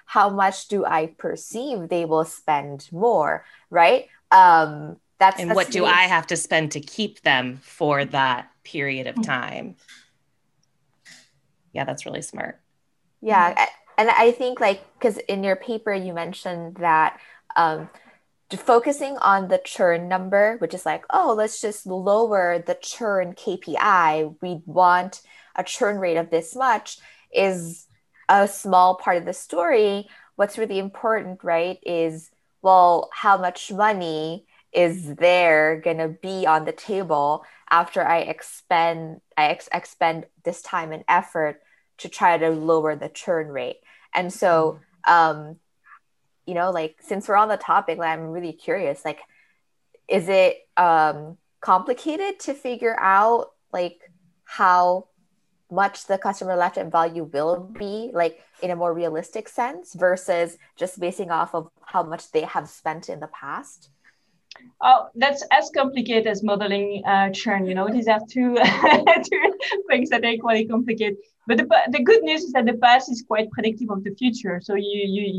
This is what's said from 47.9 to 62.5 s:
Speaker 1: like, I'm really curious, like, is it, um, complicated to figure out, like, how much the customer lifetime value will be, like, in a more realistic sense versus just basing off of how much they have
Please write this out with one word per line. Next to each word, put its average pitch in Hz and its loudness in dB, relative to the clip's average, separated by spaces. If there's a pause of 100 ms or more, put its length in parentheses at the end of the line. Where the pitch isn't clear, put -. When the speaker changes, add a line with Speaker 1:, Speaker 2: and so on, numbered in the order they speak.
Speaker 1:
like, 165 -2
I'm 160 -6
really 165 -10
curious, 160 -6
like, 151 -8 (880)
is 185 0
it, 190 4 (180)
um, 156 2 (220)
complicated 294 -2
to 302 -8
figure 233 -4
out, 208 2 (200)
like, 180 -6 (440)
how 180 2 (640)
much 196 -4
the 190 -2
customer 196 -6
lifetime 180 -2
value 165 -2
will 156 -2 (220)
be, 214 -10
like, 165 -2 (220)
in 180 -4
a 175 -6
more 170 -2
realistic 170 -8
sense 294 -8
versus 175 -2 (180)
just 185 -8
basing 180 -6
off 170 -2
of 160 -8 (160)
how 180 -2
much 165 -14
they 156 0
have 156 -8